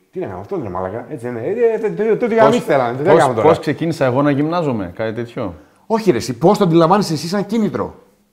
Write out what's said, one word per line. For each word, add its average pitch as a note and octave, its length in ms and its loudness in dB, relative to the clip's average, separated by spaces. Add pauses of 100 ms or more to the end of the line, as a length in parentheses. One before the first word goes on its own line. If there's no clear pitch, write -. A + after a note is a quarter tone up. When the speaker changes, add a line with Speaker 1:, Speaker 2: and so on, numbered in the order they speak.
(100)
Speaker 1:
Τι F3+ 100 -10
να D#3+ 60 -6
κάνω, F#2+ 140 -10
αυτό A2+ 160 -10
είναι A#2+ 140 -6
μαλάκα, F#2 380 -6
έτσι A#2 220 -10
δεν B2 60 -8
είναι; E3+ 240 -6
Ε, A3+ 120 2
ε, G#3+ 60 -4
το, G3+ 240 -4
το, A3 60 -2
το, G3+ 80 2
το B3 100 -2
Speaker 2:
Πώς, A3+ 100 0
Speaker 1:
γαμίστερα, E3+ 540 2
τι C3 120 -6
να D#3 80 2
Speaker 2:
πώς, D#3+ 80 8
Speaker 1:
κάνουμε C3+ 160 4
τώρα; A2+ 140 4
Speaker 2:
πώς E3 100 4
ξεκίνησα D3+ 460 -2
εγώ B2+ 180 2
να D3 80 2
γυμνάζομαι, C#3+ 640 -2
κάτι A2 180 -4
τέτοιο; A#2 420 -8 (320)
Speaker 1:
Όχι, G#3+ 240 0
ρε, B2+ 60 4
εσύ, A2+ 220 -4
πώς F#3 200 4
το G3+ 60 2
αντιλαμβάνεσαι E3 480 4
εσύ D3+ 160 -4
σαν G3 180 -2
κίνητρο; B2+ 480 -2 (380)